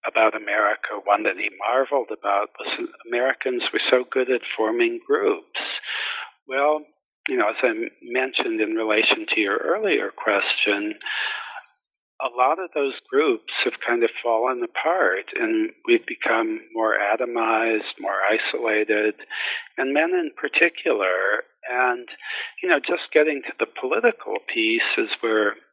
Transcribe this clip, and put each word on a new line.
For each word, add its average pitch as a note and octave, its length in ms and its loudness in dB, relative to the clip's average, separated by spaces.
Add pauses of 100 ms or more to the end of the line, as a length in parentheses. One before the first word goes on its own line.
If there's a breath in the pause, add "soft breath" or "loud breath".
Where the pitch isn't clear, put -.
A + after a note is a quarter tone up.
about A2 280 2
America, G#2 680 -2
one G#2 200 4
that A2+ 140 0
he G#2 120 -6 (100)
marveled B2+ 520 0
about, G2+ 380 -2 (100)
was - 180 -6
that - 320 -10
Americans B2 540 -2 (100)
were - 160 0
so B2+ 200 4
good B2+ 220 0
at B2 100 0 (140)
forming A#2 500 0
groups. C#3+ 540 0 (880 loud breath)
Well, D3 380 2 (420)
you C3 100 0
know, G#2+ 120 2
as A2+ 140 -4
I B2 60 4
m-, A2 200 -4 (140)
mentioned B2 580 -2
in G#2+ 140 0
relation A2 580 2
to A2 80 2
your G2+ 160 2
earlier G3 580 0
question, G#2 800 0 (1300 loud breath)
a B2 160 -4
lot C#3 220 4
of F3+ 160 -6
those C#3 180 0 (160)
groups C3+ 420 2 (120)
have A#2+ 100 0 (120)
kind A#2+ 180 2
of A2+ 60 4 (120)
fallen A#2+ 420 0
apart, D3 720 0
and A2 380 0 (160)
we've A#2+ 180 4
become A2+ 560 -2 (100)
more A2 220 0
atomized, A2+ 1080 0
more G2 200 -2 (100)
isolated, G#2+ 840 0 (600 loud breath)
and C3+ 140 -2
men D#3+ 200 2
in E3+ 260 0
particular. G#2+ 1040 0 (240)
And, B2 400 0 (540 loud breath)
you F#3 80 -4
know, E3+ 100 4
just - 320 -4
getting D3+ 360 4
to C3 120 -10
the A2+ 60 2
political A3 680 -2 (180)
piece A2+ 280 0 (180)
as A2 100 -2 (140)
we're A2 300 2 (200)